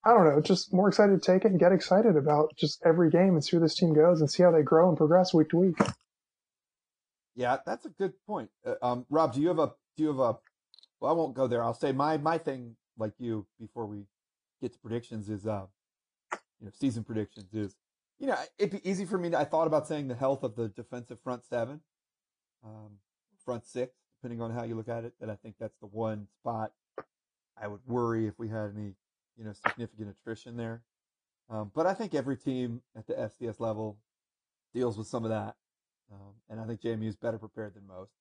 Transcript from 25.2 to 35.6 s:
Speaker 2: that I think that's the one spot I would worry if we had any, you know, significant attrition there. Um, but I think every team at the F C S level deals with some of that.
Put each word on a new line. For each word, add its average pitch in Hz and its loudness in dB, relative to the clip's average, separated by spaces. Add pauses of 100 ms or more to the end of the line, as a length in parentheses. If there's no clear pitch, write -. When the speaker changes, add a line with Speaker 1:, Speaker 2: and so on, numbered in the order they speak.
Speaker 2:
that 110 -10
I 104 -10
think 110 -20
that's 110 -12
the - -20
one 107 -8 (140)
spot 110 -8 (880)
I 107 -10
would 104 -12
worry 117 -2
if 104 -8
we 117 -10
had 107 -8
any, 104 -12 (420)
you 113 -20
know, 107 -12
significant 107 -8 (120)
attrition 113 -14
there. 117 -10 (640)
Um, 107 -10
but 160 -2
I 190 0
think 202 -8
every 135 -4
team 123 -6 (140)
at 107 -18
the 120 -6
F 117 -8
C 120 -10
S 110 -10
level 110 -6 (760)
deals 120 -2
with 110 -10
some 117 -6
of 113 -4
that. 107 -6 (580)